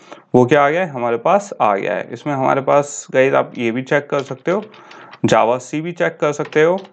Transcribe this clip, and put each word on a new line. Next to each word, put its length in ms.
वो 120
क्या 180
आ 60
गया 100
है, 100
हमारे 280
पास 420
आ 160
गया 180
है। 180
इसमें 220
हमारे 280
पास 520
गाइस 200
आप 240
ये 120
भी 120
चेक 280
कर 120
सकते 280
हो, 120
Java 360
C 200
भी 120
चेक 280
कर 120
सकते 300
हो। 140